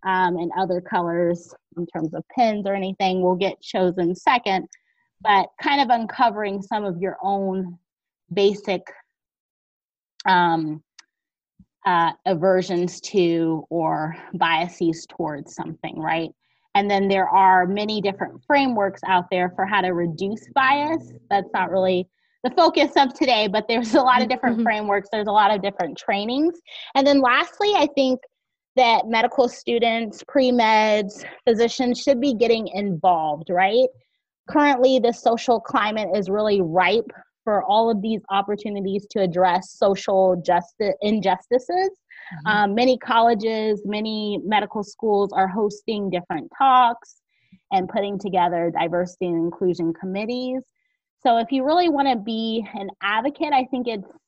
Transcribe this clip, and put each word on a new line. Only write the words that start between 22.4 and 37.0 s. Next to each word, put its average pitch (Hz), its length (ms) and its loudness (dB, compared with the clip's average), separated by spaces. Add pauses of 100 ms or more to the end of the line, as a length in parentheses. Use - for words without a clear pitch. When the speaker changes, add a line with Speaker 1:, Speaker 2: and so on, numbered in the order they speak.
Speaker 1:
the 247 60 -2
focus 330 460 4
of 269 180 4
today, 233 320 2
but 214 220 -2
there's 226 260 -2
a 294 60 6
lot 247 220 4
of 226 60 -2
different 247 280 0
Speaker 2:
Mm-hmm. 226 80 0
Speaker 1:
frameworks. 208 480 -2
There's 214 160 -2
a 208 40 0
lot 208 220 4
of 202 80 -4
different 190 360 -6
trainings. 247 600 -2 (360)
And 277 120 4
then 277 140 6
lastly, 302 560 2
I 294 180 2
think 262 260 2 (560)
that 233 300 4
medical 233 420 2
students, 233 760 -4
pre-meds, 220 1000 2 (220)
physicians 233 540 0
should 269 200 2
be 277 140 0
getting 226 340 0
involved, 175 840 -2
right? 202 380 2 (600)
Currently, 269 500 4
the 233 140 2
social 226 480 0
climate 214 560 -2
is 190 140 -2
really 208 320 2
ripe 180 480 0 (340)